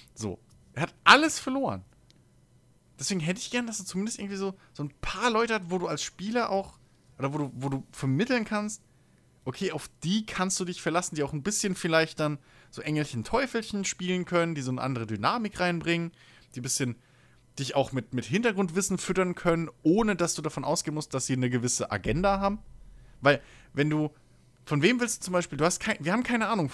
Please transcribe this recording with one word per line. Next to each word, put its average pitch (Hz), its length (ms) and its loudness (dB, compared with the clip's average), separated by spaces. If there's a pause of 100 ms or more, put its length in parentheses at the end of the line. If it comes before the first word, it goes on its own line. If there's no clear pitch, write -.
(160)
So, 98 240 -6 (340)
er - 100 -4
hat - 200 -6
alles 302 360 8
verloren. 254 440 -4 (1160)
Deswegen 185 200 -2
hätte 170 200 -2
ich - 120 -10
gern, 247 160 0
dass 220 100 -6
du 185 60 -8
zumindest 202 360 -4
irgendwie 202 180 -8
so, 196 180 -4 (180)
so - 100 -8
ein 143 80 -6 (100)
paar 220 280 0
Leute 226 240 2
hat, 214 160 0
wo 185 80 0
du 180 100 -2
als 151 140 -4
Spieler 220 480 -2
auch, 196 300 -4 (400)
oder 139 140 -2
wo 151 40 -4
du, 143 180 -2
wo 131 140 -4
du 135 220 -2
vermitteln 208 520 2
kannst, 208 380 -4 (640)
okay, 151 260 -4
auf 151 180 -8 (140)
die 214 220 0
kannst 190 340 -2
du 185 60 -4
dich 175 160 -6
verlassen, 175 340 0
die 151 80 0
auch 135 100 -4
ein 147 100 -4
bisschen 196 320 0
vielleicht 160 440 2
dann 151 180 0 (320)
so - 120 -12
Engelchen, 151 420 -2
Teufelchen 220 600 -2
spielen 180 400 -2
können, 170 300 2
die 143 60 -2
so 127 100 -2
eine 127 100 -2
andere 123 260 -2
Dynamik 160 520 -2
reinbringen, 170 520 0 (440)
die 127 40 -8
ein 120 40 -6
bisschen 127 320 -2 (640)
dich 139 160 -4
auch 139 160 2
mit, 135 220 -4
mit 120 120 -4
Hintergrundwissen 190 720 0
füttern 180 380 0
können, 165 340 0 (140)
ohne 208 320 4
dass 170 200 0
du 160 60 -6
davon 147 220 -4
ausgehen 156 300 -2
musst, 151 200 -4
dass 131 120 -2
sie 135 80 -2
eine 127 160 2
gewisse 123 420 0
Agenda 196 480 2
haben. 202 200 0 (600)
Weil, 139 200 6 (320)
wenn 143 160 2
du, 151 220 0 (540)
von 147 180 2
wem 240 160 6
willst 233 220 -2
du - 40 -10
zum 185 80 -2
Beispiel, 175 240 0
du 147 80 4
hast 180 140 2
kein, 214 200 -2
wir 160 140 0
haben 240 100 2
keine 226 260 0
Ahnung, 190 240 0